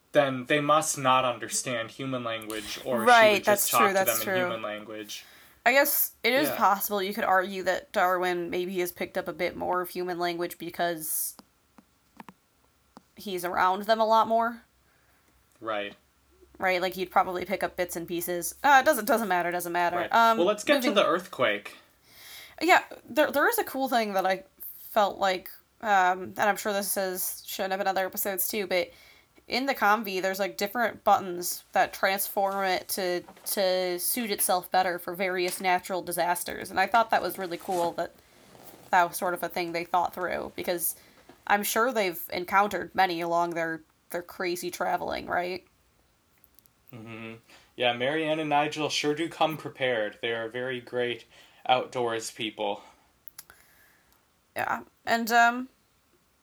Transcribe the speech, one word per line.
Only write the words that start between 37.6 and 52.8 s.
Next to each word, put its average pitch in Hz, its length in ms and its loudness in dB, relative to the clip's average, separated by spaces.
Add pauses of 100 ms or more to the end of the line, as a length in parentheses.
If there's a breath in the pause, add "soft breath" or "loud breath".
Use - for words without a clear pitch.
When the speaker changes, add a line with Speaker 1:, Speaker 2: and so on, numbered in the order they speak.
Speaker 2:
that 170 200 -6 (800 soft breath)
that 175 180 6
was 160 80 -10
sort 180 180 -2
of 170 100 -6
a 170 40 -6
thing 170 220 -4
they 170 140 -4
thought 175 280 0
through, - 440 -4
because 175 400 -4 (500 loud breath)
I'm 208 160 2
sure 226 300 0
they've 190 280 -2 (120)
encountered 180 640 0
many 180 240 2
along 170 300 0
their, 165 320 -4 (280)
their 175 120 -6
crazy 175 500 -6
traveling, 180 560 -4
right? 180 360 -4 (1300)
Speaker 1:
Mm-hmm. 113 420 -14 (420 soft breath)
Yeah, 123 160 2
Marianne 151 480 0
and 151 80 -4
Nigel 147 400 0
sure 147 260 0
do 160 140 -2
come 156 300 -2
prepared. 123 640 -4
They 117 100 -2
are 117 160 -4
very 123 320 -6
great 123 440 -4 (420 soft breath)
outdoors 120 640 0
people. 104 520 -6 (1700 soft breath)